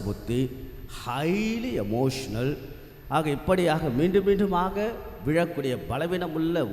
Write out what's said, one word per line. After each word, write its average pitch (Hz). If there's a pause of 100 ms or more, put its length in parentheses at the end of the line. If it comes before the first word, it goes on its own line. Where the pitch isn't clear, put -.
புத்தி, 113 (640)
highly 214 (120)
emotional. 120 (680)
ஆக 156
இப்படியாக 165
மீண்டும் 185
மீண்டுமாக 190 (400)
விழக்கூடிய 151 (160)
பலவீனமுள்ள 165